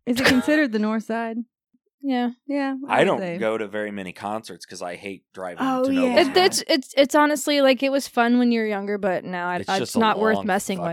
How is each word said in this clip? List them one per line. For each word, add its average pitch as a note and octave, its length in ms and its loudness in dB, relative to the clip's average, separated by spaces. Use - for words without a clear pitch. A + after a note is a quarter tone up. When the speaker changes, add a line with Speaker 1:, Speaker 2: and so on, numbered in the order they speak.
Speaker 1:
is A#3+ 160 -2
it C4 60 2
considered C#4 460 2
the G#3+ 80 -2
north G#3+ 240 -2
side? A3+ 340 -6
Speaker 2:
Yeah. B3 260 0
Speaker 1:
Yeah, C#4 280 -2
I - 100 0
Speaker 3:
I - 20 6
Speaker 1:
would D3+ 80 6
Speaker 3:
don't D#3+ 140 2
Speaker 1:
say. F3 180 -6
Speaker 3:
go A2 180 0
to A2 100 -4
very G#2 240 -6
many F#2+ 220 -8
concerts G2+ 540 -10
'cause F#2 160 -16
I F2+ 140 -8
hate G2 360 -14
driving F#2 340 -10
Speaker 1:
Oh, C4 200 -2
Speaker 3:
to C4+ 80 0
Speaker 1:
yeah. C4 60 0
Speaker 3:
Noblesville. C#4 60 2
Speaker 2:
It, C4+ 80 -4
it's, F#4 320 2
it's, - 300 -2
it's C#4 160 4
honestly, D4 480 2
like, C4+ 200 4
it C4+ 80 2
was C4+ 180 0
fun A#3+ 300 4
when A#3+ 140 4
you A#3 80 2
were A3 60 -2
younger, G3+ 320 -2
but F#3+ 260 -2
now F3+ 240 -4
I, F3+ 80 -2
Speaker 3:
It's - 140 -6
Speaker 2:
it's F#3+ 80 0
Speaker 3:
just - 180 -4
a A3+ 40 4
Speaker 2:
not G#3+ 180 2
worth G#3+ 180 2
Speaker 3:
long G3+ 100 -4
Speaker 2:
messing G3 360 -2
with. E3+ 100 -4